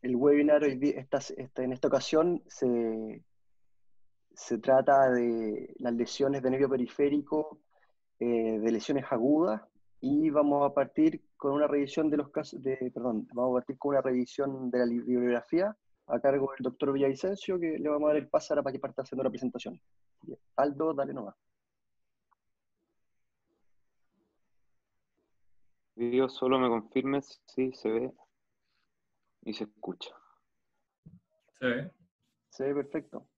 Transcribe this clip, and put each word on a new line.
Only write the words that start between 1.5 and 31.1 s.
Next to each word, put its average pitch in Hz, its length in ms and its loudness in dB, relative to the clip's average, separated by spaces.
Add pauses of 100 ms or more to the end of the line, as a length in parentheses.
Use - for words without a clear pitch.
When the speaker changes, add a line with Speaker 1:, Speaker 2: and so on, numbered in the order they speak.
Speaker 1:
en 127 80 -2
esta 131 160 -2
ocasión 156 600 2
se, 113 760 -2 (1080)
se - 240 -4
trata 135 520 6
de 117 720 0
las 120 140 -2
lesiones 135 500 0
de 131 80 2
nervio 131 180 2
periférico, 143 920 -2 (580)
eh, 113 400 0
de 113 120 2
lesiones 135 380 -2
agudas, 151 520 2 (400)
y 147 280 2
vamos 143 400 4
a 139 40 -6
partir 151 500 2 (140)
con 139 160 -2
una 147 140 2
revisión 143 420 0
de 147 80 2
los 143 120 -2
casos, - 320 -8
de, 131 320 -4
perdón, 113 400 -4
vamos 123 180 0
a 123 100 2
partir 131 160 -10
con 143 140 -2
una 139 100 2
revisión 131 680 -2
de 123 100 0
la 123 60 4
li-, 120 140 0
bibliografía 123 760 0 (340)
a 120 120 -2
cargo 135 320 2
del 131 120 -12
doctor 127 280 -2
Villavicencio, 139 680 -2
que 165 220 -4
le 151 80 -4
vamos 151 220 0
a 151 40 4
dar 151 40 2
el 139 100 -4
pase - 240 -2
ahora 143 120 0
para 135 100 -4
que 131 60 -8
parta 131 240 -8
haciendo 131 200 -6
la 131 60 2
presentación. - 500 -8 (760)
Aldo, 147 360 0
dale 139 200 -4
nomás. 107 220 -10 (4000)
Speaker 2:
Video, 120 320 0
solo 131 320 0
me 127 80 2
confirmes 131 760 -2
si 131 260 -4
se - 180 -4
ve 120 240 -2 (1300)
y 107 80 -8
se 113 120 -8
escucha. - 480 -14 (1500)